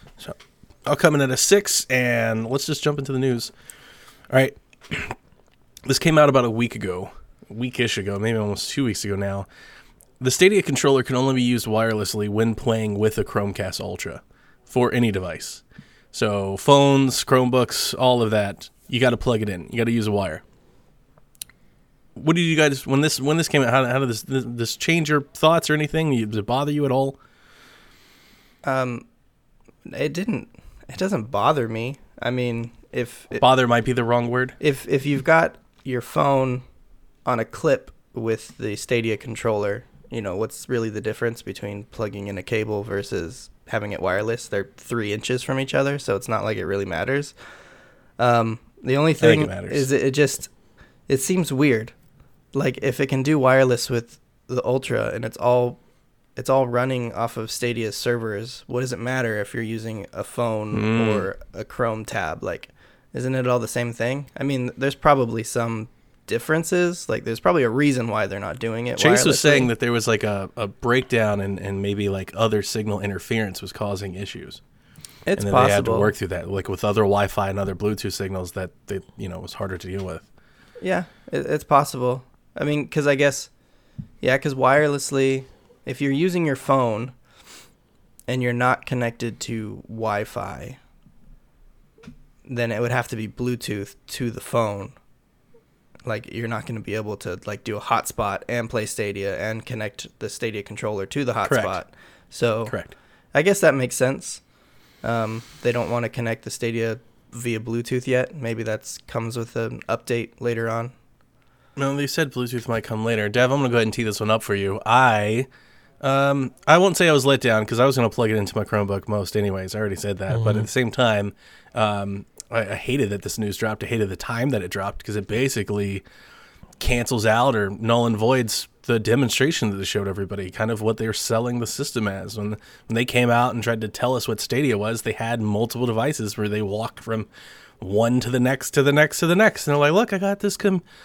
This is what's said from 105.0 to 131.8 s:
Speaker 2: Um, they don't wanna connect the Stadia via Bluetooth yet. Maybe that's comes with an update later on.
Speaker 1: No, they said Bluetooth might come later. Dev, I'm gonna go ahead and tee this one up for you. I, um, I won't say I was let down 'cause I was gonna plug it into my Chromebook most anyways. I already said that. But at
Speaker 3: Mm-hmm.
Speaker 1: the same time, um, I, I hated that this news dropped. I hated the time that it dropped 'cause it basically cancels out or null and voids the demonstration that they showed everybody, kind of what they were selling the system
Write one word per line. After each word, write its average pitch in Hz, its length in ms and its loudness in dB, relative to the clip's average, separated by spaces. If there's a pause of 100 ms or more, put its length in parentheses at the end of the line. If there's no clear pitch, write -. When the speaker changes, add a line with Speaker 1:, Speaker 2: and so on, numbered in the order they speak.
Speaker 2:
Um, 113 400 -4 (200)
they 120 100 2
don't 117 180 0
wanna 120 200 -2
connect 113 340 -4
the 110 60 -10
Stadia 113 480 -2 (340)
via 120 280 -4
Bluetooth 120 460 -4
yet. 127 280 0
Maybe 117 280 -6
that's 110 440 -6
comes 113 300 -6
with 113 200 -6
an 113 320 -4
update 117 420 -2 (100)
later 117 280 -2
on. 117 240 -4 (840)
Speaker 1:
No, 139 200 0
they 143 100 -2
said 143 260 -2
Bluetooth 123 360 -4
might 113 160 -2
come 110 200 -4
later. 107 240 0
Dev, 123 220 4
I'm 139 100 2
gonna 131 100 2
go 120 60 2
ahead 113 100 4
and 107 60 -2
tee 120 120 -4
this 107 160 -4
one 107 100 0
up 110 120 2
for 104 120 -2
you. 98 320 -2
I, 113 600 4 (560)
um, 139 500 2 (140)
I 160 120 8
won't 185 200 6
say 175 100 6
I 160 40 6
was 135 140 6
let 139 140 6
down 110 240 4
'cause 113 160 0
I 131 60 8
was 135 100 4
gonna 117 140 4
plug 113 200 2
it 110 60 2
into 101 200 -2
my 107 80 0
Chromebook 98 440 -2
most 104 280 -2
anyways. 95 380 -2
I 107 40 -4
already 104 180 -2
said 101 220 -4
that. 104 260 -2
But 110 60 4
at 104 60 4
Speaker 3:
Mm-hmm. 107 60 0
Speaker 1:
the 107 60 -4
same 123 220 0
time, 104 420 2 (420)
um, 101 520 -2 (240)
I, 117 100 0
I 101 160 -4
hated 120 340 0
that 101 120 -4
this - 160 -8
news 104 180 -4
dropped. 107 260 -4
I 101 60 -8
hated 107 220 0
the 92 60 -8
time 123 340 -2
that 110 120 0
it 87 80 -8
dropped 98 340 -6
'cause 104 120 -6
it 101 100 -4
basically 101 800 -2 (760)
cancels 120 480 0
out 117 300 4
or 101 140 0
null 117 360 2
and 113 100 2
voids 117 520 2 (140)
the 117 180 2
demonstration 120 680 2
that 98 60 -4
they 98 80 -4
showed 98 220 -2
everybody, 95 440 -6
kind 110 200 -2
of 110 120 -2
what 110 160 2
they 113 80 -2
were 110 80 -2
selling 120 440 0
the 120 80 -2
system 120 400 -4